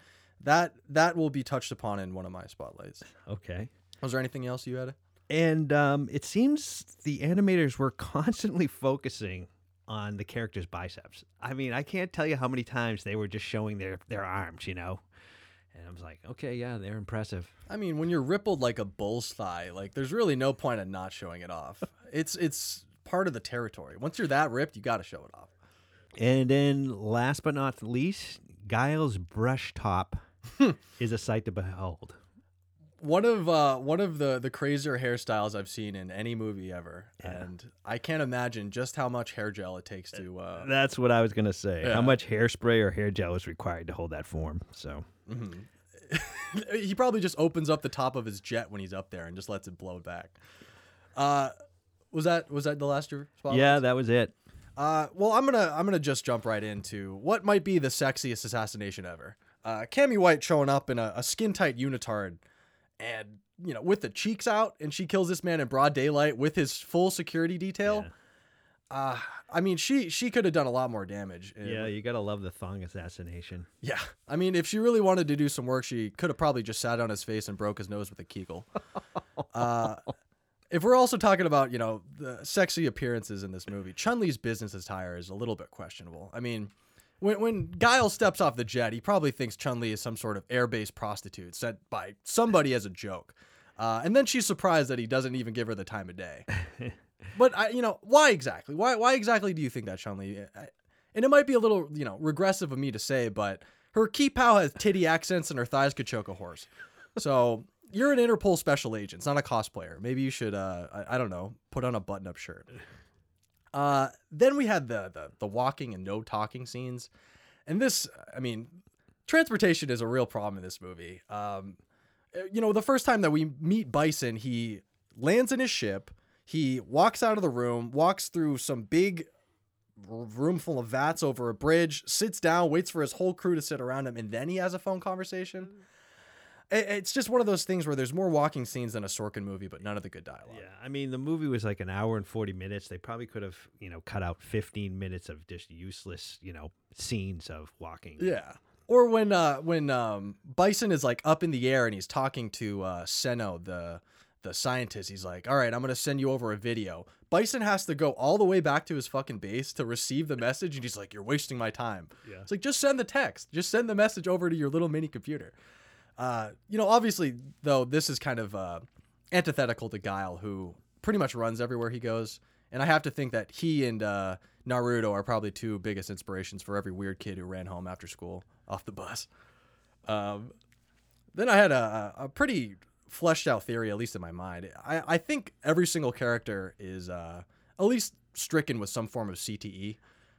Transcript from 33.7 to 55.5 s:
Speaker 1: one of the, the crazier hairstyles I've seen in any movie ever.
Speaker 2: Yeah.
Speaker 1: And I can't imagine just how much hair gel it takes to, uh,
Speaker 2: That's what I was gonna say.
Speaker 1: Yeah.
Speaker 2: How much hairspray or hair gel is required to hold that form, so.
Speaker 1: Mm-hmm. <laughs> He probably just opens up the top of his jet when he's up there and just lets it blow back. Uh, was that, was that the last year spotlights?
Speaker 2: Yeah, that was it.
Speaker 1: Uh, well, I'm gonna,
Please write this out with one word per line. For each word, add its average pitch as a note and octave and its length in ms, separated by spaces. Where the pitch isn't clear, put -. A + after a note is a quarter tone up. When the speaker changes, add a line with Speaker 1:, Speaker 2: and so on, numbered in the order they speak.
Speaker 1:
one C#3+ 240
of F3 180
the, C3+ 220
the B2+ 100
crazier C#3+ 480
hairstyles A#2 560
I've G2+ 140
seen G#2 260
in F#2 160
any A2 240
movie G2+ 380
ever. F2 340
Speaker 2:
Yeah. F2+ 200
Speaker 1:
And F2+ 220
I A#2 140
can't D#3 260
imagine A#2+ 480
just B2+ 240
how C3 120
much B2 260
hair G#2 180
gel F#2 240
it F2+ 80
takes F#2 260
to, F#2 300
uh, F2+ 260
Speaker 2:
That's C3+ 320
what B2 140
I A#2 100
was A2 100
gonna G#2+ 200
say. F2+ 320
Speaker 1:
Yeah. A#2+ 100
Speaker 2:
How A#2 80
much B2+ 260
hairspray A2+ 520
or G2+ 100
hair G#2 220
gel F2+ 240
is F2+ 100
required E2 400
to E2+ 60
hold E2 180
that D2+ 160
form, D#2 360
so. C#2+ 320
Speaker 1:
Mm-hmm. G#2 300
<laughs> D#3+ 80
He G3+ 220
probably B3 240
just F3+ 180
opens D#3+ 320
up D3+ 120
the C#3 60
top C3 280
of A#2+ 80
his G2+ 160
jet A2+ 320
when G#2 80
he's F#2 120
up F#2+ 180
there E2+ 160
and E2+ 100
just F#2+ 120
lets G2+ 200
it F2+ 100
blow F2+ 220
back. E2+ 300
Uh, C#3 340
was D#3 140
that, E3+ 260
was C#3+ 140
that D3 160
the C#3+ 60
last C#3+ 260
year C#3+ 160
spotlights? C3 220
Speaker 2:
Yeah, C#3+ 180
that B2+ 160
was B2+ 140
it. A#2+ 240
Speaker 1:
Uh, D#3 380
well, G3+ 160
I'm A#3+ 140
gonna, A3 280